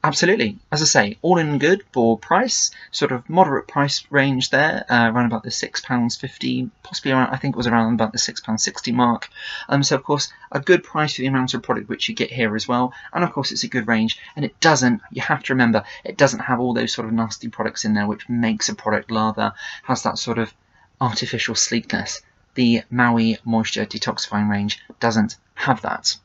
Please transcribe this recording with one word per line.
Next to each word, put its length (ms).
absolutely, 540
as 100
I 40
say, 380
all 160
in 200
good 240
for 240
price, 540
sort 180
of 180
moderate 380
price 440
range 400
there, 380
uh, 220
around 160
about 160
the 80
six 300
pounds 340
fifty, 560
possibly 260
around, 200
I 60
think 200
it 20
was 80
around 280
about 180
the 60
six 220
pound 200
sixty 320
mark. 360
Um, 140
so 140
of 80
course, 280
a 80
good 240
price 320
for 60
the 40
amount 260
of 120
product 240
which 200
you 60
get 160
here 240
as 140
well, 260
and 120
of 80
course 180
it's 140
a 40
good 200
range, 320
and 80
it 160
doesn't, 500
you 100
have 220
to 100
remember, 300
it 120
doesn't 220
have 220
all 140
those 180
sort 160
of 40
nasty 360
products 360
in 100
there 120
which 220
makes 400
a 80
product 340
lather, 420
has 220
that 120
sort 220
of 160
artificial 560
sleekness. 680
The 340
Maui 560
Moisture 400
Detoxifying 640
range 320
doesn't 360
have 280
that. 420